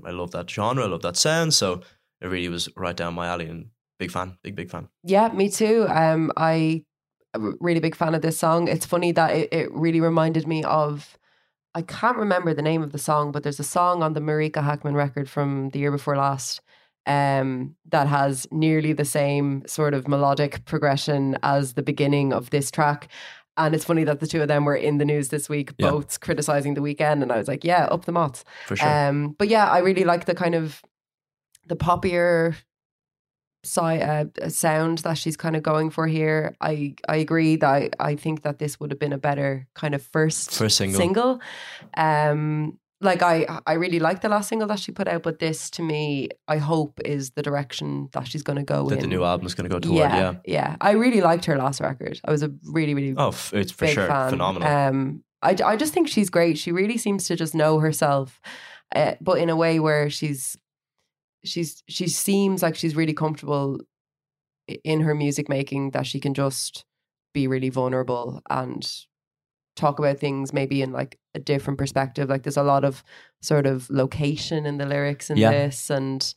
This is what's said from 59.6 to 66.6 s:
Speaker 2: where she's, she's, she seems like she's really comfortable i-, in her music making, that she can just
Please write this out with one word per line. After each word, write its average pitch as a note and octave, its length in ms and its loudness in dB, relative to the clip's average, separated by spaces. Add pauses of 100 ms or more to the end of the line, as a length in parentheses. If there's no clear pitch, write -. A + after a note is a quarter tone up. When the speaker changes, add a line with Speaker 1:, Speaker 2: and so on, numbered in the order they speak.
Speaker 2:
where D3+ 280 2
she's, C#3+ 460 -6 (880)
she's, - 460 -6
she F3 180 -4
seems G3 560 2
like E3 140 0
she's D#3+ 180 -2
really D#3+ 180 0
comfortable D3 680 -2 (880)
i-, C3+ 160 -10
in D#3 160 2
her D#3 120 2
music D3 360 -2
making, C#3 420 -4
that C3 160 -4
she C3+ 140 -8
can C#3+ 120 -2
just C3+ 520 -4 (480)